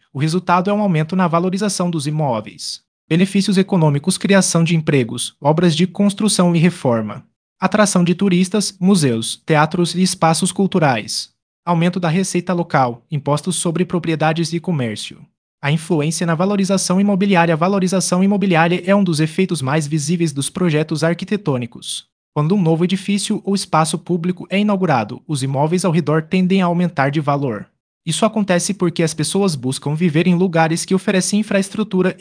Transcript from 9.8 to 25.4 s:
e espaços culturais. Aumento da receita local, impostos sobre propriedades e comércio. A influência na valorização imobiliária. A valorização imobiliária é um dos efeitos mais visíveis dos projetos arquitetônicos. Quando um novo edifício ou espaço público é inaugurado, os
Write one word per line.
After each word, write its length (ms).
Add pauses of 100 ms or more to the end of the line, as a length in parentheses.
e 80
espaços 500
culturais. 800 (340)
Aumento 360
da 100
receita 440
local, 580
impostos 440
sobre 300
propriedades 640
e 80
comércio. 640 (400)
A 100
influência 540
na 80
valorização 640
imobiliária. 540
A 40
valorização 640
imobiliária 600
é 120
um 80
dos 160
efeitos 420
mais 240
visíveis 480
dos 160
projetos 540
arquitetônicos. 1040 (280)
Quando 200
um 60
novo 220
edifício 640
ou 80
espaço 440
público 520
é 100
inaugurado, 680
os 160